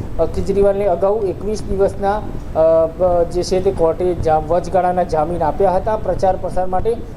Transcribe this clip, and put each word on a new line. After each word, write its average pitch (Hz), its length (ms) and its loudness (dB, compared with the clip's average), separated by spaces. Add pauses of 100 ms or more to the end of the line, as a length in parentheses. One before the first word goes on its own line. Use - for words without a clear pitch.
(200)
અ, 165 60 2
કેજરીવાલને 196 600 0
અગાઉ 196 400 0
એકવીસ 196 380 -4
દિવસના, 196 520 0
અ, 165 720 2
બ-, 175 460 2
જે 175 120 -2
છે 185 160 0
તે 190 120 2
કોર્ટે 175 420 0
જા-, 156 340 0
વચગાળાના 180 560 0
જામીન 165 400 -2
આપ્યા 175 280 2
હતા 196 260 0
પ્રચાર 190 380 0
પ્રસાર 185 320 -2
માટે, 185 280 0 (220)